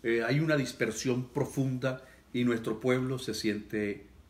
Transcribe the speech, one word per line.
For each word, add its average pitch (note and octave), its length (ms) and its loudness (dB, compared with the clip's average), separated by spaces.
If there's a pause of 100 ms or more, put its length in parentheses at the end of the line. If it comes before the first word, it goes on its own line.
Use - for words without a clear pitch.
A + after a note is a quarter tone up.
eh, A#2 240 2
hay C#3 140 4
una D#3 160 4
dispersión B2+ 720 0
profunda C3 800 -2 (260)
y B2 140 0
nuestro A2+ 340 0
pueblo B2+ 400 2
se G#2+ 140 -6
siente G#2 720 -4 (240)